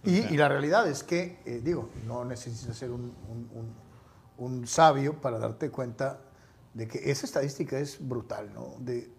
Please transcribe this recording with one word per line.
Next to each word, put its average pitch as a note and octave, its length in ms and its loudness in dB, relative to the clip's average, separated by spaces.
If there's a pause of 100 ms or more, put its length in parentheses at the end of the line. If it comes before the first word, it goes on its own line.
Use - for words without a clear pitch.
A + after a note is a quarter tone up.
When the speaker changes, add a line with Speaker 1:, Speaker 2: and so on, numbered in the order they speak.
Speaker 1:
Y, F#3 160 8
Speaker 2:
O - 40 4
sea. E3+ 80 0
Speaker 1:
y D3+ 60 4
la D3 120 8
realidad D3+ 400 4
es C#3 140 -4
que, F3 420 -2
eh, A#2+ 180 -6
digo, D3 260 -2 (180)
no A#2+ 180 -4
necesitas A#2 500 -8
ser B2+ 160 -8
un, A#2+ 220 -8 (160)
un, A#2 240 -10
un, A2+ 220 -10 (640)
un B2 300 -6
sabio D3+ 540 6
para A#2+ 180 -2
darte A2+ 300 -2
cuenta B2+ 500 -4 (540)
de A2+ 160 -8
que - 220 -4
esa C#3+ 160 0
estadística C#3 520 -2
es C#3+ 260 -6
brutal, A#2 480 -6
¿no? - 260 -12
De, A#2+ 400 -6